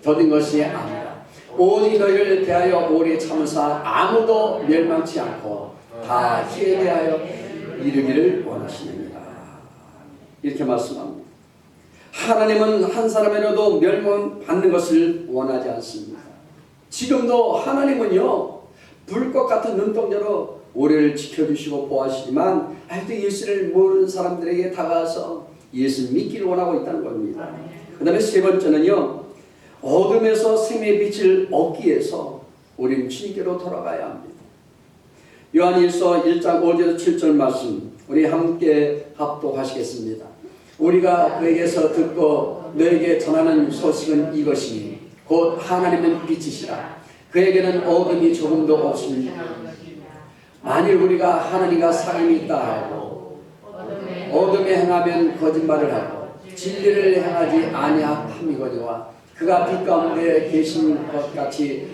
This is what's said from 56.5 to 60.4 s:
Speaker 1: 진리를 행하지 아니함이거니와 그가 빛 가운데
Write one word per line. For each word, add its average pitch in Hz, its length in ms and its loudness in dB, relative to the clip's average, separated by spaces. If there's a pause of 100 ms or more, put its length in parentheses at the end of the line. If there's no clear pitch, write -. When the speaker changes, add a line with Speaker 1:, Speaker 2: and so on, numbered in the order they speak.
Speaker 1:
진리를 190 680 2
행하지 160 440 2
아니함이거니와 135 1400 -2 (300)
그가 180 240 2
빛 175 220 -2
가운데 165 640 2